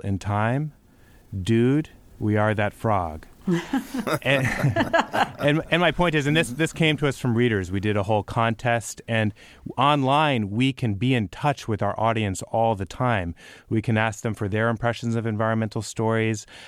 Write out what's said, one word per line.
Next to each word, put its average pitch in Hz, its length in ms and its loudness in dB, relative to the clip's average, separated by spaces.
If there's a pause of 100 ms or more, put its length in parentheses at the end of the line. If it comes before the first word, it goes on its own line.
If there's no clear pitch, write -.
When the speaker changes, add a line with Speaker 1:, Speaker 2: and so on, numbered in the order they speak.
Speaker 1:
in 98 140 -2
time. 117 520 0 (640)
Dude, 117 520 2 (280)
we 107 200 0
are 107 160 2
that 101 200 -2
frog." 87 520 -2 (220)
Speaker 2:
<laughs> 180 80 2 (680)
Speaker 1:
And, 131 240 2
<laughs> - 920 0
and, 147 320 2
and 165 100 2
my 175 120 4
point 170 240 0
is, 143 100 0
and 147 100 2
this, 160 140 2
this 151 240 -2
came 156 240 2
to 143 100 0
us 131 120 -2
from 117 180 0
readers. 107 340 2
We 98 80 -2
did 104 160 0
a 104 60 2
whole 104 220 0
contest, 117 840 -2
and 110 280 0 (420)
online 139 720 2
we 127 240 2
can 110 220 -2
be 123 180 2
in 110 140 2
touch - 400 -4
with 107 160 -2
our 101 160 0
audience 107 420 0 (100)
all 113 220 2
the 98 140 -4
time. 104 480 -2 (340)
We 110 140 0
can 110 160 2
ask 110 240 -2
them 113 100 -2
for 104 160 -4
their 107 180 0
impressions 117 480 -2
of 113 120 -2
environmental 110 560 -2
stories, 110 640 -2 (200)